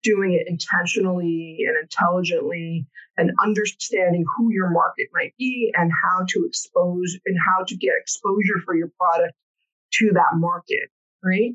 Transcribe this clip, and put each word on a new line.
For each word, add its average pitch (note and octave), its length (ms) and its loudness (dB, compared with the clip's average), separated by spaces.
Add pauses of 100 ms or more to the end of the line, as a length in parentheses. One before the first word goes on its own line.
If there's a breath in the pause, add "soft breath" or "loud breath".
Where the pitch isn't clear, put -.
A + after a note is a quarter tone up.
doing G3 300 2
it E3 140 0
intentionally F3 1160 -2
and D#3 160 0
intelligently E3+ 1040 -2 (320 loud breath)
and E3+ 140 2 (100)
understanding G3+ 840 0 (100)
who A3+ 160 2
your F#3+ 180 0
market - 440 0
might - 260 -4
be B3+ 360 0
and E3+ 160 2
how F#3 360 0
to - 180 0
expose F3+ 800 -2
and F#3 140 0
how F#3 240 2
to - 140 -8
get - 220 0
exposure G3 680 -2
for F3 100 -2
your E3 240 -2
product E3+ 340 2 (600)
to G#3+ 200 4
that E3+ 220 4
market, - 540 -2 (340)
right? G#3 320 2